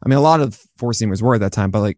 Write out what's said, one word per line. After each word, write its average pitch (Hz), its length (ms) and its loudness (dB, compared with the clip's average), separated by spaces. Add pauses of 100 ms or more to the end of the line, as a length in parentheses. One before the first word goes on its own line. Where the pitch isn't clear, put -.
I 123 60 -2
mean, 135 80 2
a 143 40 2
lot 156 200 4
of 117 140 -4 (220)
four 120 140 -4
seamers 104 320 -2
were 123 100 4
at 107 80 2
that 98 120 -2
time, 98 180 -2
but, 107 100 -2
like, 101 160 -2